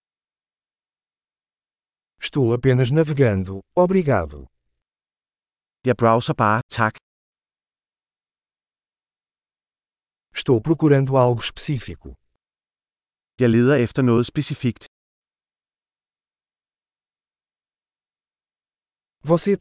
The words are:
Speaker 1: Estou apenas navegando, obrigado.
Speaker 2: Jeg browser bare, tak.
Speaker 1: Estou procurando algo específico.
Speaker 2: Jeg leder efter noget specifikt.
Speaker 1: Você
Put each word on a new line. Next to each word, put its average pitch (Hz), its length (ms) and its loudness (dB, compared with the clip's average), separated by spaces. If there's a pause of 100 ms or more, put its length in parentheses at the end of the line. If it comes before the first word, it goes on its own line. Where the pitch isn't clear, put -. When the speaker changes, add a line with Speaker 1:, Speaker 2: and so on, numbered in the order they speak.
(2250)
Speaker 1:
Estou 135 200 -2 (120)
apenas 127 340 2
navegando, 131 640 0 (320)
obrigado. 127 520 0 (1500)
Speaker 2:
Jeg 120 140 0
browser 117 320 2 (100)
bare, 107 180 2 (180)
tak. 110 140 0 (3500)
Speaker 1:
Estou 127 180 2 (100)
procurando 143 440 2 (140)
algo 120 220 0
específico. - 600 -8 (1300)
Speaker 2:
Jeg 123 140 4
leder 127 300 4
efter - 160 -4
noget 120 320 2
specifikt. - 500 -6 (4000)
Speaker 1:
Você 175 300 2